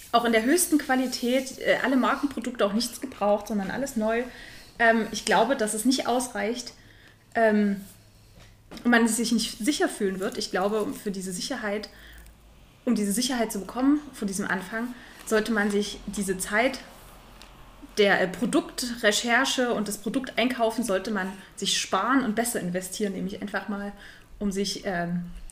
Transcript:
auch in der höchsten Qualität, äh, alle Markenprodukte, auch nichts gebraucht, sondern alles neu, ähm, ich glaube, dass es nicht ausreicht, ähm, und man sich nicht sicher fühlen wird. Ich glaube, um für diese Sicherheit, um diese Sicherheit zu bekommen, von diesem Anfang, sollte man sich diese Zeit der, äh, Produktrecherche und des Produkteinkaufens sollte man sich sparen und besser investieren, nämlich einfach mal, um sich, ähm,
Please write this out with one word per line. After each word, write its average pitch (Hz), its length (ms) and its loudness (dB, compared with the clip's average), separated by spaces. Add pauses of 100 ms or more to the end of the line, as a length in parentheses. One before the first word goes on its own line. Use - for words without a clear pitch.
(120)
auch 233 140 4
in 233 60 2
der 220 120 6
höchsten 311 360 4
Qualität, 254 800 0
äh, - 240 2
alle 262 120 4
Markenprodukte, 247 720 0
auch 202 80 0
nichts - 260 -2
gebraucht, 208 480 0
sondern 196 240 -2
alles 269 240 -4
neu, 226 280 0 (560)
ähm, 226 320 6
ich 208 140 -6
glaube, 226 300 4
dass 214 180 -2
es 220 120 -2
nicht 254 220 2
ausreicht, 240 680 -2 (640)
ähm, 208 460 4 (1000)
und 240 80 4
man 233 160 6
sich 220 240 0
nicht - 280 0
sicher 294 280 2
fühlen 190 320 -2
wird. - 180 -4
Ich - 140 -6
glaube, 208 300 0
um 202 120 -4
für - 180 -6
diese 185 200 -6
Sicherheit, 214 560 -6 (960)
um 240 120 2
diese 202 180 0
Sicherheit 233 380 0
zu 208 80 -4
bekommen, 269 420 2 (120)
von 208 140 -4
diesem 190 200 -4
Anfang, 226 460 -4 (320)
sollte 220 280 2
man 208 180 2
sich 202 360 0
diese 190 300 -2
Zeit 233 420 0 (1160)
der, 196 240 6
äh, 185 60 2
Produktrecherche 240 1500 0
und 208 140 -2
des 202 120 -6
Produkteinkaufens 233 880 0
sollte 190 240 0
man 190 200 -2 (240)
sich - 240 -2
sparen 233 440 2
und 208 120 -2
besser 233 240 0
investieren, 185 540 -4
nämlich 185 280 -6
einfach 196 280 -6
mal, 202 240 -6 (460)
um 202 120 -2
sich, 196 340 -4
ähm, 175 380 -2 (280)